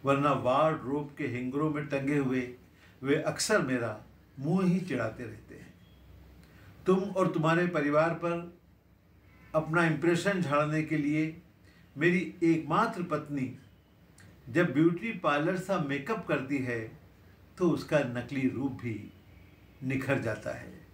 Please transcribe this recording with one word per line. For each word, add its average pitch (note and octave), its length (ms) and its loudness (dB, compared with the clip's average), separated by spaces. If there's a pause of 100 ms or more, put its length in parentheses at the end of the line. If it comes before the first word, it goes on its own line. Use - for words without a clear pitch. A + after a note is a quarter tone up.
वरना C#3 300 4
वार्डरोब C#3 840 0
के D3 100 -6
हैंगरों B2+ 420 -2
में D3 160 -4
टंगे C#3 320 0
हुए B2+ 300 -2 (540)
वे C#3 200 2
अक्सर G3+ 400 0
मेरा A#2+ 360 -2 (400)
मुंह F3+ 280 2
ही F3+ 140 4
चिढ़ाते A#2+ 440 -4
रहते A2 300 -16
हैं। - 180 -20 (1120)
तुम F#3+ 140 6
और F#3 320 0
तुम्हारे E3 360 2
परिवार D#3 480 2
पर E3+ 360 -4 (1000)
अपना D#3+ 320 2
impression E3+ 560 2
झाड़ने D3+ 400 2
के D#3 140 -2
लिए D3+ 400 0 (600)
मेरी F3 240 4 (240)
एकमात्र E3 600 2
पत्नी C#3+ 480 -4 (960)
जब D3 260 2
beauty E3+ 460 4
parlor D#3 400 2
सा F3+ 220 -2
makeup D3 480 -4
करती C#3 320 0
है A#2+ 200 -2 (760)
तो F3+ 120 4
उसका D3 280 0 (100)
नकली B2 400 -2
रूप C3 260 -2
भी A2+ 220 -6 (880)
निखर C3 360 0
जाता G#2+ 320 -4
है। - 200 -12 (220)